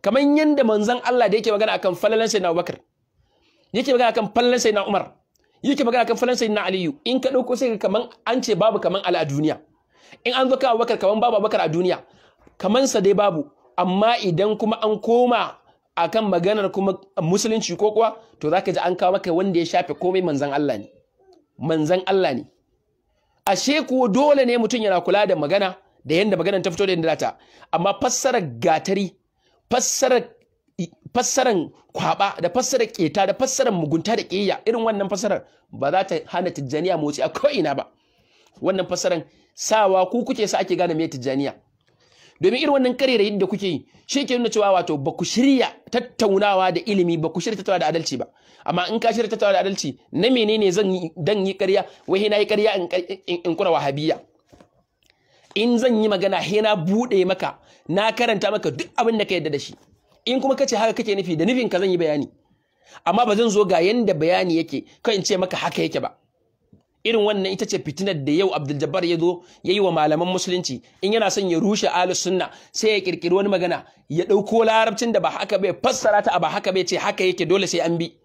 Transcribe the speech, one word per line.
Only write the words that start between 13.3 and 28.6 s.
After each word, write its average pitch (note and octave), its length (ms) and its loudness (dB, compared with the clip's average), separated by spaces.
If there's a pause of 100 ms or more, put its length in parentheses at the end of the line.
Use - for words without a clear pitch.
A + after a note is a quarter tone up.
Amma G3 460 2
idan G3 340 0
kuma A3 240 -2
an G#3+ 180 0
koma A#3 580 2 (380)
akan G3 360 0
maganar F#3+ 400 0
kuma G3 260 -2 (240)
musulunci G#3 560 0
ko G#3 140 2
kuwa, G#3+ 240 2 (240)
to D3+ 100 -4
za F3 120 2
ka G3 100 -2
ji E3 80 -2
an F3+ 160 -2
kawo F3+ 180 0
maka F#3 200 -2
wanda F3+ 260 2
ya E3+ 60 0
shafe F3 320 -2
komai F#3 260 0
manzon C#3+ 300 -2
Allah C#3 240 -2
ne. G2+ 120 -14 (680)
Manzon D#3+ 480 0
Allah F#3+ 260 2
ne. A#2+ 100 -6 (1000)
Ashe B3+ 360 2
kuwa B3+ 280 0
dole C4+ 360 4
ne A#3+ 120 2
mutum A3+ 240 0
yana F#3+ 200 2
kula G3+ 260 2
da F#3 80 2
magana, F3+ 400 0 (300)
da C#3 100 0
yanda G3 220 2
maganar F#3 260 0
ta F#3 80 -2
fito F#3 140 -2
da F#3+ 80 -2
yanda D#3+ 160 0
za D3+ 60 0
ta. C3+ 220 -6 (340)
Amma F3+ 300 0
fassarar B3+ 400 0 (180)
gatari, E3+ 540 0 (560)